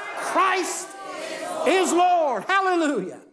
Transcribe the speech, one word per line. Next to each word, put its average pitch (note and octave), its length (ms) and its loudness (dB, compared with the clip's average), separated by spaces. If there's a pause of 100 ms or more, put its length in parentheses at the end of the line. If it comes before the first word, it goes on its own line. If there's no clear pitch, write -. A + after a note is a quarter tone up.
(180)
Christ F#4 720 0 (800)
is E4 240 4
Lord. E4 540 4
Hallelujah. E4+ 720 0 (120)